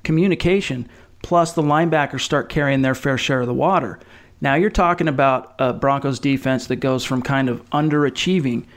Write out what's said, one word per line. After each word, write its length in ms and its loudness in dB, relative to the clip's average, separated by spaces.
communication, 840 0
plus 300 2
the 120 -2
linebackers 580 0
start 260 -2
carrying 340 0
their 140 2
fair 220 -2
share 240 -2
of 60 -2
the 60 -2
water, 460 0
now 160 0
you're 140 2
talking 400 2
about 500 0
a 140 0
Broncos 440 0
defense 500 -2
that 100 -2
goes 260 -2
from 180 -2
kind 280 0
of 220 -6
underachieving, 920 0